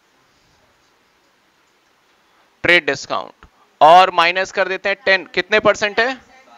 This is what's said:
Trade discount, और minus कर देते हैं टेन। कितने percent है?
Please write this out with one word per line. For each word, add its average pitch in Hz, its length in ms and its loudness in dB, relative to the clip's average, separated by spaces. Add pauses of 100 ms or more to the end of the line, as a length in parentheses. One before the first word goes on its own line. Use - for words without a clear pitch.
(2500)
Trade 165 240 2
discount, 131 600 -10 (340)
और 180 300 6
minus 180 420 -2
कर 185 160 -4
देते 190 200 -8
हैं 196 80 -4 (100)
टेन। 190 280 -2
कितने 208 260 -2
percent 208 400 -2
है? 254 200 -6 (380)